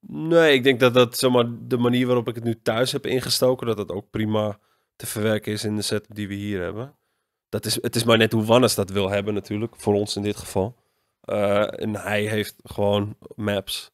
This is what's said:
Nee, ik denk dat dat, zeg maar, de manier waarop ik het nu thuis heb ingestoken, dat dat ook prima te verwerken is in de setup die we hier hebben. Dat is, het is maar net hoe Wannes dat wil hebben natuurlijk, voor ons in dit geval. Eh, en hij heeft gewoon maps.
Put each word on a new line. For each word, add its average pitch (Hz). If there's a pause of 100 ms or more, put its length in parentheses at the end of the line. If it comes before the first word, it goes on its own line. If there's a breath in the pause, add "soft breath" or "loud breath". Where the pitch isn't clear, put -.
Nee, 160
ik 131
denk 127
dat 123
dat, 123
zeg 131
maar, 123 (160)
de 120
manier 123
waarop 123
ik 117
het 117
nu 117
thuis 120
heb 139
ingestoken, 127
dat 110
dat 98
ook -
prima 107 (380)
te -
verwerken 107
is 107
in 107
de 104
setup 104
die 104
we 98
hier 101
hebben. 107 (540)
Dat -
is, -
het 117
is 117
maar 117
net 113
hoe 110
Wannes 117
dat 98
wil 95
hebben 101
natuurlijk, 104
voor 104
ons 104
in 101
dit 104
geval. 101 (440)
Eh, 104
en 104
hij 104
heeft 107
gewoon 101 (180)
maps. 101